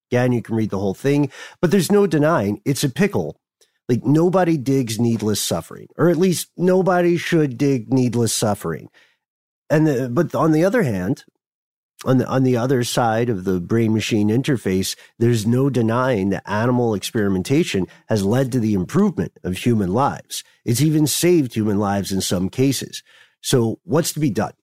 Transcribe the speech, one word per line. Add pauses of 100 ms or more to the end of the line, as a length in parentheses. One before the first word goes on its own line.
(120)
Again,
you
can
read
the
whole
thing, (280)
but
there's
no
denying
it's
a
pickle. (480)
Like,
nobody
digs
needless
suffering, (100)
or
at
least (100)
nobody
should
dig
needless
suffering. (800)
And
the,
but
on
the
other
hand, (800)
on
the,
on
the
other
side
of
the
brain
machine
interface, (240)
there's
no
denying
that
animal
experimentation (220)
has
led
to
the
improvement (120)
of
human
lives. (220)
It's
even
saved
human
lives
in
some
cases. (360)
So
what's
to
be
done?